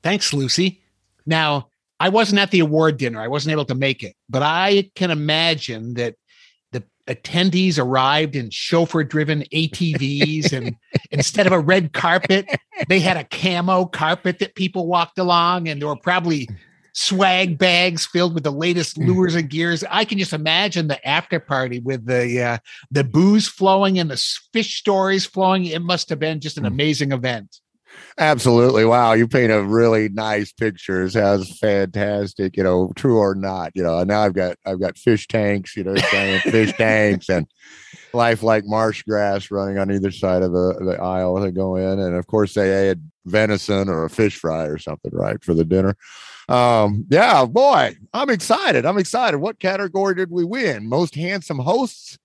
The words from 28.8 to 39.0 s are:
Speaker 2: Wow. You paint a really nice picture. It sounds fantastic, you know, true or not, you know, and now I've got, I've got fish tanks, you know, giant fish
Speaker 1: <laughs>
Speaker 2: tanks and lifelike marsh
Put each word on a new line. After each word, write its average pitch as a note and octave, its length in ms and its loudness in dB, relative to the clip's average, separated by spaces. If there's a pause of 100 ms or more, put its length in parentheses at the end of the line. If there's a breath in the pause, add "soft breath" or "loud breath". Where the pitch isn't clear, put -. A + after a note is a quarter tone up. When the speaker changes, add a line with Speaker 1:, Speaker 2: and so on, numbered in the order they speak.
Speaker 2:
Wow. A#2 260 6
You A2+ 160 4
paint A#2+ 240 2
a G#2+ 100 4
really A2 460 2
nice G#2 460 -4
picture. F#2+ 500 -4
It F#2 80 -2
sounds G2+ 480 0
fantastic, G2+ 960 -2
you G2 80 -2
know, F2+ 320 0
true A#2+ 220 2
or G2 180 4
not, F#2+ 400 -6
you F#2 80 -4
know, E2+ 160 0
and F2+ 80 0
now G#2 140 2
I've G2+ 120 2
got, F2+ 220 -2 (100)
I've F#2+ 140 -6
got F#2 180 -4
fish A2+ 300 0
tanks, G2+ 480 -2
you G2+ 80 -8
know, F#2+ 140 -4
giant G2 460 -2
fish A2 300 2
Speaker 1:
<laughs> - 40 -12
Speaker 2:
tanks G#2+ 500 2
and E2+ 180 0 (680 loud breath)
lifelike A2+ 520 2
marsh A2 380 -2